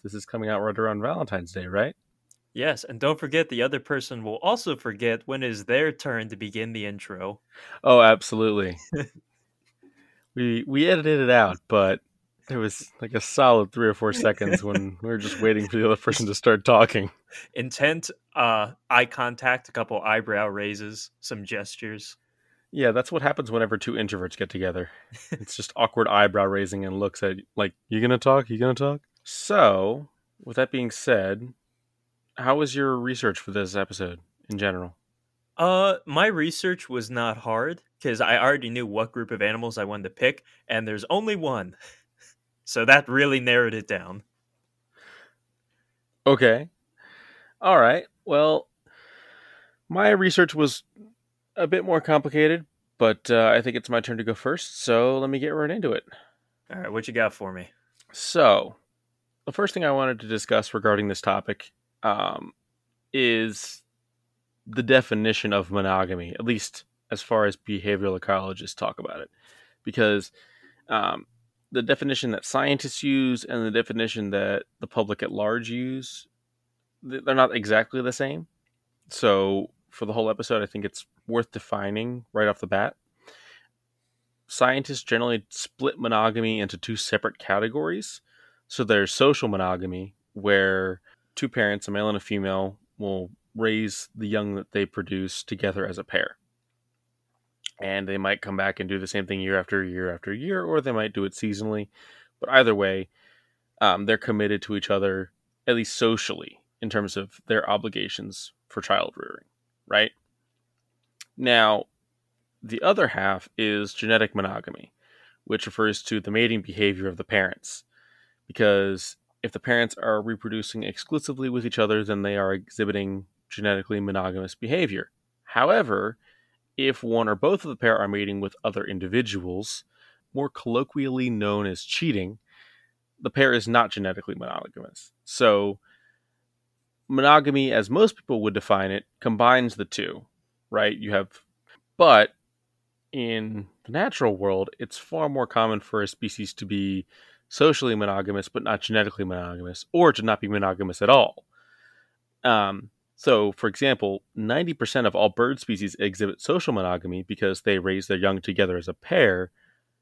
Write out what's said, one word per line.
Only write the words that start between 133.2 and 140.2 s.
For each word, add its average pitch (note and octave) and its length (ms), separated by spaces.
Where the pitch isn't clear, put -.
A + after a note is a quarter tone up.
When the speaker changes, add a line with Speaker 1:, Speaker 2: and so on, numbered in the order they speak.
Speaker 1:
the - 80
pair C3+ 240
is A2 140
not A#2 240
genetically G2 440
monogamous. - 760
So, G2+ 560
monogamy, C#3 640
as G#2+ 180
most G#3 260
people A2+ 260
would G#2 120
define F#2+ 380
it, G2+ 140
combines A#2+ 560
the G#2 100
two, - 400